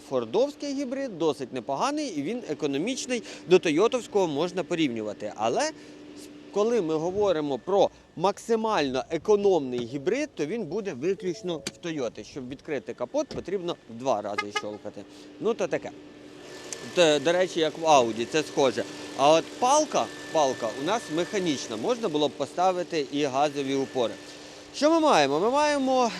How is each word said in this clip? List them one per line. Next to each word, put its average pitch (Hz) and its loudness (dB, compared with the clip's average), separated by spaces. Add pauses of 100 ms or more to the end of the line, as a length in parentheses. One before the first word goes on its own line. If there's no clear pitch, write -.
фордовський 220 0
гібрид 262 -6
досить 139 0
непоганий 165 -2
і 151 -6
він 220 -4
економічний, 170 -2 (260)
до 180 10
тойотовського 196 2
можна 165 -2
порівнювати. 113 -2
Але 123 2
с-, 311 -2 (840)
коли 220 2
ми 156 0
говоримо 160 0
про 185 4 (260)
максимально 190 0
економний 165 2
гібрид, 185 -2
то 151 -2
він 214 -4
буде 185 -6
виключно 175 -4
в - -12
Toyota. 127 -4
Щоб 127 -12
відкрити 127 -6
капот, 269 -4
потрібно 170 -6 (120)
два 117 -2
рази 104 -6
щолкати. 104 -10 (380)
Ну, 214 0
то 185 -2
таке. 139 -4 (1040)
Т-, 156 6
до 156 2
речі, 180 2
як 156 0
в 165 -6
Audi, 120 6
це 156 0
схоже. 127 2 (320)
А 139 6
от 160 6 (140)
палка, 254 2 (260)
палка 131 2 (140)
у 147 -2
нас 226 0 (120)
механічна, 165 -2
можна 226 -2
було 151 2
б - -6
поставити 175 -2
і 143 0
газові 139 0
упори. 123 0 (600)
Що 294 4
ми 330 4
маємо? 160 4
Ми 220 2
маємо 262 2